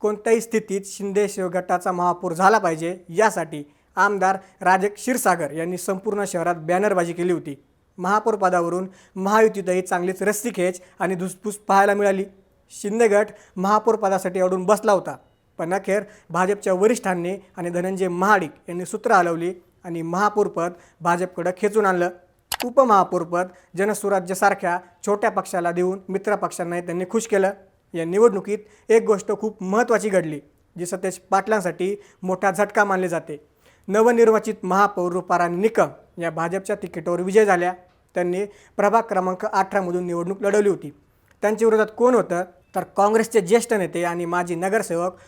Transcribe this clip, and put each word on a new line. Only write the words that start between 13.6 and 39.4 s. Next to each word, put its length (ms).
पदासाठी 460
अडून 260
बसला 260
होता, 240
पण 160
अखेर 280
भाजपच्या 420
वरिष्ठांनी 640
आणि 140
धनंजय 380
महाडिक 420
यांनी 160
सूत्र 280
हलवली 420
आणि 180
महापौरपद 680
भाजपकडे 560
खेचून 300
आणलं. 240
उपमहापौरपद 840
जनसुराज्यसारख्या 1040
छोट्या 240
पक्षाला 400
देऊन 280
मित्रपक्षांनाही 760
त्यांनी 280
खुश 160
केलं. 240
या 100
निवडणुकीत 540
एक 140
गोष्ट 380
खूप 220
महत्त्वाची 460
घडली, 320
जी 80
सतेज 320
पाटलांसाठी 840
मोठा 280
झटका 340
मानले 240
जाते. 400
नवनिर्वाचित 720
महापौर 500
रुपाराणी 440
निकम 300
या 120
भाजपच्या 460
तिकिटावर 440
विजय 240
झाल्या. 280
त्यांनी 300
प्रभाग 260
क्रमांक 440